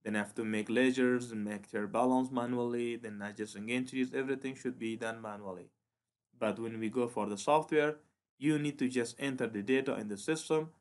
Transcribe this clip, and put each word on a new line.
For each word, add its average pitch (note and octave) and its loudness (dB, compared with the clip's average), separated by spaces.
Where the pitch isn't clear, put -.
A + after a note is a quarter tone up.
then G#2+ -2
have G#2 0
to A2+ -2
make G#2+ 0
ledgers B2 4
and G#2+ -4
make G#2 -8
your G#2 -2
balance B2+ 2
manually, A#2+ -2
then G#2+ -8
adjusting G#2 -6
entries, B2+ -2
everything C3 -2
should B2+ -6
be A2+ -2
done A2+ -6
manually. G#2 -10
But G#2+ 2
when A2+ -4
we A2 0
go A#2+ 2
for G#2+ -2
the G2+ -2
software, D3+ 4
you D3+ 4
need D3 -2
to C3+ 4
just A#2+ 0
enter C3 -2
the A2 -2
data C3 2
in G#2+ -4
the G#2 -4
system. D#3+ 0